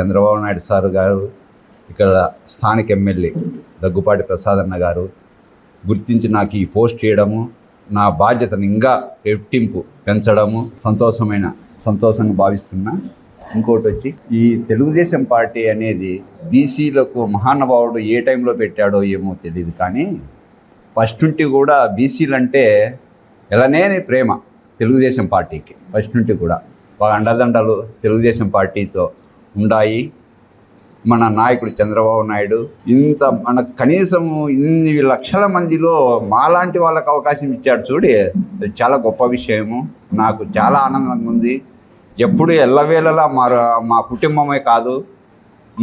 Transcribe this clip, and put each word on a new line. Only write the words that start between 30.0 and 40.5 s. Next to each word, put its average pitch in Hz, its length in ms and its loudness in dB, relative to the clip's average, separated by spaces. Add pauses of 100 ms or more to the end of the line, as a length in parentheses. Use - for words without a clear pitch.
మన 123 120 4 (160)
నాయకుడు 120 400 0
చంద్రబాబు 110 500 0
నాయుడు 104 300 -2 (360)
ఇంత, 143 280 2 (240)
మన 123 140 0 (180)
కనీసం 170 460 2 (400)
ఇన్ని 160 280 2 (200)
లక్షల 185 320 -2 (100)
మందిలో 165 400 0 (380)
మాలాంటి 175 520 2
వాళ్ళకు 160 300 0
అవకాశం 143 420 -2
ఇచ్చాడు 120 320 0
చూడి, 156 220 2 (460)
అది 104 120 -6 (120)
చాలా 123 160 2 (100)
గొప్ప 110 260 0
విషయము. 113 460 -4 (420)
నాకు 110 220 -2 (140)